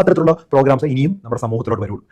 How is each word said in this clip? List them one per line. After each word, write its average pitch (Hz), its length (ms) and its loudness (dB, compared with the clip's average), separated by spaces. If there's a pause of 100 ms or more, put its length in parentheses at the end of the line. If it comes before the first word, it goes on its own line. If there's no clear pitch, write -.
അത്തരത്തിലുള്ള 165 340 2 (180)
പ്രോഗ്രാംസ് 135 420 2
ഇനിയും 147 200 0 (100)
നമ്മുടെ 117 220 -6
സമൂഹത്തിലോട്ട് 113 400 -4
വരുള്ളൂ. 101 260 -8